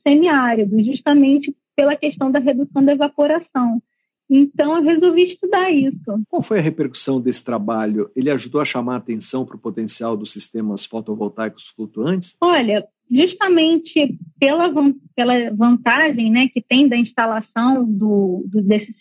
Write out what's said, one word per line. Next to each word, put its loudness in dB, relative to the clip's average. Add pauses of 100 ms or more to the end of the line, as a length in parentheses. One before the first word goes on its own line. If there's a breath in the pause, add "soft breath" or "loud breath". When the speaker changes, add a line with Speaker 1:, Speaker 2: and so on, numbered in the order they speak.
Speaker 1:
semiárido, 2
justamente 2 (220)
pela 2
questão -4
da 0
redução 0
da 4
evaporação. -2 (500)
Então, 2
eu 0
resolvi 2
estudar -2
isso. -2
Speaker 2:
Qual -4
foi -2
a 0
repercussão -2
desse -2
trabalho? -4
Ele -2
ajudou -2
a -2
chamar -4
a -4
atenção -6
pro -14
potencial -6
dos -10
sistemas -4
fotovoltaicos -8
flutuantes? -6
Speaker 1:
Olha, 0 (240)
justamente 0 (240)
pela 2
van-, 2 (220)
pela 0 (180)
vantagem, 2
né, 2
que -4
tem 2
da 2
instalação 0
do, 0
do, -2
desse 0